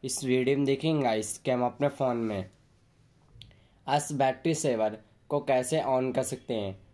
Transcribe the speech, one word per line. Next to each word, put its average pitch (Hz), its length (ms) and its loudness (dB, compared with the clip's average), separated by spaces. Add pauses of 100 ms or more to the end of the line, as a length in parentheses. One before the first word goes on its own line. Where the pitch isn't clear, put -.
इस 135 200 -4
वीडियो 127 340 2
में 143 80 2
देखेंगे 143 380 2
गाइस 110 340 0
कि - 140 -2
हम 123 140 2
अपने 143 240 0
फ़ोन 127 280 -2
में 104 320 -4 (1400)
अस 143 240 0
बैटरी 139 420 0
सेवर 110 440 0 (320)
को 147 100 0
कैसे 139 500 0
on 131 260 0
कर 131 80 0
सकते 127 300 -6
हैं। 101 200 -4 (200)